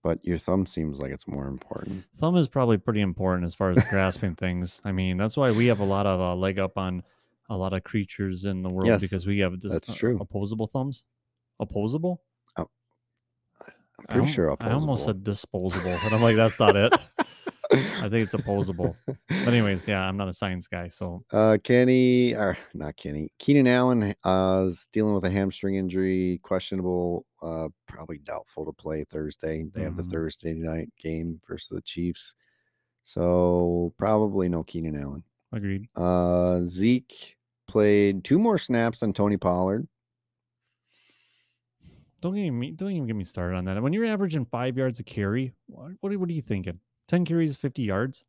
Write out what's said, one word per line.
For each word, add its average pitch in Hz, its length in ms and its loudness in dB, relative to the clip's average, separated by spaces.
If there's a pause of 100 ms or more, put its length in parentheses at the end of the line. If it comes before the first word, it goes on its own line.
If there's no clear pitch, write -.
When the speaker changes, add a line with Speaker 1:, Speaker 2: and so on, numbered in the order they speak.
Speaker 1:
But 82 200 -2
your 87 140 -2
thumb 92 280 0
seems 78 340 -6
like 67 120 -8
it's - 160 -12
more 69 200 -8
important. - 580 -12 (100)
Speaker 2:
Thumb 170 220 2
is 151 100 4
probably 120 300 4
pretty 107 240 0
important 90 440 0
as 85 100 -6
far 95 160 0
as 85 120 6
Speaker 1:
<laughs> - 60 -2
Speaker 2:
grasping 95 460 0
things. 90 500 -6
I 98 80 -4
mean, 92 240 -2
that's 107 180 -2
why 135 160 2
we 113 160 4
have 110 140 4
a 101 40 0
lot 98 200 2
of, 92 160 2
uh, 90 140 0
leg 95 240 -2
up 95 180 -2
on 92 260 -4 (460)
a 110 60 -4
lot 92 160 -2
of 92 140 -2
creatures 95 580 -4
in 95 180 -4
the 92 80 -4
world 92 180 0
Speaker 1:
Yes, 107 140 6
Speaker 2:
because 92 240 -4
we 101 140 2
have 92 180 0
dis-, 95 140 -6
Speaker 1:
that's 87 180 -4
Speaker 2:
uh, 110 60 -8
Speaker 1:
true. 113 240 2
Speaker 2:
opposable 107 480 -4
thumbs. 135 380 -6 (560)
Opposable? 135 600 -2 (360)
Speaker 1:
Oh, 85 120 -6 (920)
I'm - 100 -20 (380)
Speaker 2:
I - 40 -6
Speaker 1:
pretty 107 140 4
Speaker 2:
al-, 151 60 0
Speaker 1:
sure 80 260 2
Speaker 2:
I 107 120 -2
almost 139 320 0
Speaker 1:
opposable. - 20 -4
Speaker 2:
said 98 180 -4
disposable, 92 680 -4 (120)
and 107 100 2
I'm 113 80 4
like, 117 140 6
"That's 113 240 4
not 104 160 8
it." 104 260 4
Speaker 1:
<laughs> - 680 -6
Speaker 2:
I - 380 0
think 113 140 2
it's 98 100 -4
opposable. 90 640 -2 (100)
But 165 420 -4
anyways, 107 400 2
yeah, 101 140 0
I'm 95 160 -4
not 98 120 -2
a 87 40 -8
science 92 340 -6
guy, 87 220 -8
so. 87 420 -10
Speaker 1:
Uh, 107 320 6
Kenny, 127 680 4
or 101 240 0 (160)
not 76 240 -10
Kenny, 76 420 -8
Keenan 139 280 4
Allen, 123 460 4 (120)
uh, 95 420 4
is 87 240 -8
dealing 107 220 0
with 95 120 0
a 90 40 2
hamstring 98 460 -2
injury, 92 680 -2
questionable, 90 840 -2 (160)
uh, 82 260 -6 (200)
probably 80 320 -16
doubtful 78 460 -12
to 78 80 -10
play 78 320 -8
Thursday. 78 680 -8
They 104 100 -6
have 82 120 -6
the 90 80 -8
Speaker 2:
Mm-hmm. 90 80 -10
Speaker 1:
Thursday 82 420 -6
night 80 440 -6
game 80 500 -8
versus - 220 -12
the - 120 -14
Chiefs. - 540 -8 (680)
So 87 920 2
probably 101 520 2
no 85 140 -2
Keenan 78 380 -6
Allen. 71 220 -10 (280)
Speaker 2:
Agreed. 101 440 -6
Speaker 1:
Uh, 90 680 2
Zeke, 101 720 -2 (320)
played 101 560 4
two 156 160 4
more 220 180 4
snaps 117 440 0
than 104 120 0
Tony 101 240 2
Pollard. 92 500 0 (2250)
Speaker 2:
Don't 180 160 -4
even 160 200 -2
me, 131 140 -6
don't 190 200 -6
even 160 160 -4
get 113 80 -4
me 98 80 -4
started 90 320 -4
on 90 100 -4
that. 95 160 -2
When 139 120 -2
you're 226 120 0
averaging 190 400 -2
five 123 320 -4
yards 131 220 -2
a 110 40 -10
carry, 113 500 -2 (140)
what, 147 240 -18 (100)
what, 196 160 -4
what 180 120 -2
are 175 40 -4
you 156 80 -4
thinking? 90 380 -6 (280)
Ten 175 180 2
carries, 160 300 0
fifty 135 280 -6
yards? 107 460 -2